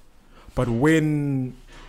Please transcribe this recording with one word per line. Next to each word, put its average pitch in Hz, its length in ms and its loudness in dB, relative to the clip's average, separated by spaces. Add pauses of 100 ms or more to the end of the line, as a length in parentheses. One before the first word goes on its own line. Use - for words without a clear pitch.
(560)
But 127 120 -2
when, 143 880 0 (340)